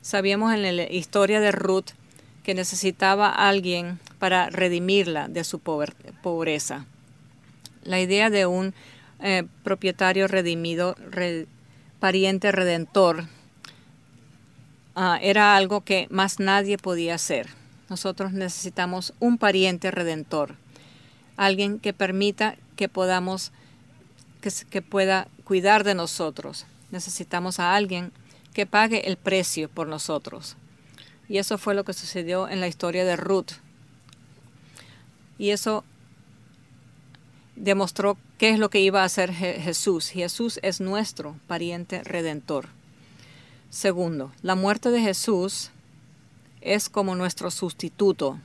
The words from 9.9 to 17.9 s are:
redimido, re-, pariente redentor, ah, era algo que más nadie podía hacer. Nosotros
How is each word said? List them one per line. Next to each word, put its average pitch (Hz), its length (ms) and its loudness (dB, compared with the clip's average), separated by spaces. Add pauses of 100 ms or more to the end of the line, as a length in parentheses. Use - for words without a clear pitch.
redimido, 170 680 -2 (160)
re-, 170 360 -4 (520)
pariente 190 520 2
redentor, 175 760 2 (1700)
ah, 180 260 2
era 208 340 6
algo 196 260 2
que 190 280 -2
más 190 300 0
nadie 196 380 2
podía 170 360 -4
hacer. 143 340 -4 (400)
Nosotros 190 440 -6